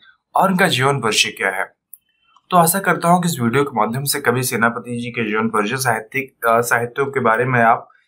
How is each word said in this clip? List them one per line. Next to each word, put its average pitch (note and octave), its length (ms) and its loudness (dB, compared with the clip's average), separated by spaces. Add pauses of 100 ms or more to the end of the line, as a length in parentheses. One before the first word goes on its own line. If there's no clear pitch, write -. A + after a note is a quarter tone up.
(340)
और F3 160 4
इनका F#3 180 2
जीवन C#3 320 0
परिचय G#2+ 300 0
क्या G2 200 -2
है। F#2+ 140 -4 (840)
तो F3+ 60 2
आशा F3 240 2
करता F3 280 0
हूँ F3 140 4
कि E3+ 60 0
इस C3+ 120 -4
वीडियो B2 240 2
के B2+ 120 -6
माध्यम A2+ 280 -2
से C#3+ 160 -4
कवि B2 220 0
सेनापति A#2+ 540 -2
जी A#2+ 140 -8
के A#2 180 -4
जीवन A2 200 -2
परिचय G#2+ 280 -2
साहित्यिक, B2+ 680 -4
अ, A#2 140 4
साहित्यों A#2+ 460 -2
के - 140 -4
बारे A2+ 240 2
में B2+ 180 2
आप A#2 260 2 (200)